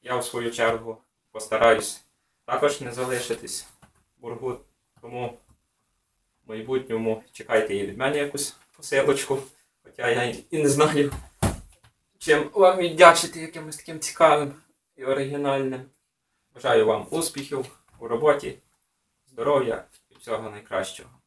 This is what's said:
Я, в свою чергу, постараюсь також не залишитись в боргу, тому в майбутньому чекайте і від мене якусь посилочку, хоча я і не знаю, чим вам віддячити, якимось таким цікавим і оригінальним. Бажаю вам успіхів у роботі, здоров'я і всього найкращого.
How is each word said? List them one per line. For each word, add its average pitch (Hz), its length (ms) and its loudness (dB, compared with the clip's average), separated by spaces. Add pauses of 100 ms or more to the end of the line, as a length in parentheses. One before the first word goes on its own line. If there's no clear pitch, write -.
Я, 127 160 -6
в - 80 -4
свою 117 260 -6
чергу, 113 460 -2 (340)
постараюсь 110 720 2 (420)
також 143 360 0
не 123 100 -10
залишитись 120 760 -6 (500)
в - 40 -20
боргу, 120 360 -8 (440)
тому 120 380 -10 (1040)
в - 40 -20
майбутньому 113 800 -4
чекайте 107 440 0
і 101 120 -4
від 98 100 -10
мене 139 200 0
якусь 143 380 -4 (200)
посилочку, 135 640 0 (460)
хоча 120 260 -4
я 117 140 2
і 120 400 -4
не 143 60 4
знаю, 143 440 2 (1040)
чим 151 360 2
вам 185 260 6
віддячити, 170 600 6
якимось 160 380 -12
таким 160 220 -12
цікавим 147 540 2 (420)
і 131 100 -14
оригінальним. 135 800 -4 (680)
Бажаю 113 320 2
вам 113 260 0
успіхів 139 680 -6 (200)
у 117 80 -14
роботі, 127 520 0 (680)
здоров'я 123 580 -2 (240)
і - 60 -20
всього 110 340 -8
найкращого. 101 760 -10